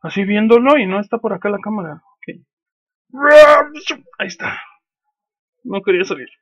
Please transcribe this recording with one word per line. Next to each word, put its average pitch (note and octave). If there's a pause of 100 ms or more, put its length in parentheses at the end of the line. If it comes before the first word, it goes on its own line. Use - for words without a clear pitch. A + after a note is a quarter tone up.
así F#3
viéndolo A#3
y G#3
no F#3+
está A3+
por A3
acá G3
la G3+
cámara. G3 (140)
Ok. - (1700)
Ahí G3+
está. - (1040)
No D3
quería F#3
salir. D3 (140)